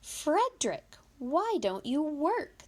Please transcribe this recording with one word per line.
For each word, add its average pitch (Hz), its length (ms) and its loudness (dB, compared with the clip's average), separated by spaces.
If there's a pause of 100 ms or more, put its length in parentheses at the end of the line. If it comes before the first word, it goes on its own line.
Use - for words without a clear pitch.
Frederick, - 960 -2 (220)
why 349 420 0
don't 196 260 -2
you 269 160 0
work? 302 640 -2